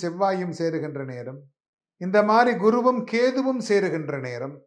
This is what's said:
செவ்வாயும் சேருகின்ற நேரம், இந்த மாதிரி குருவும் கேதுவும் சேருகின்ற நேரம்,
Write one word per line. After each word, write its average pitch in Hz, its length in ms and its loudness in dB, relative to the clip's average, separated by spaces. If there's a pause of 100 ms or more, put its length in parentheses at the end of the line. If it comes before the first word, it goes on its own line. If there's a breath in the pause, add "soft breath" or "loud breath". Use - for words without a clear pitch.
செவ்வாயும் 180 580 -4
சேருகின்ற 156 420 -4 (120)
நேரம், 127 260 -12 (680)
இந்த 185 120 0 (120)
மாதிரி 240 220 6 (120)
குருவும் 240 380 4 (100)
கேதுவும் 254 560 0
சேருகின்ற 165 480 0 (120)
நேரம், 127 280 -8 (120)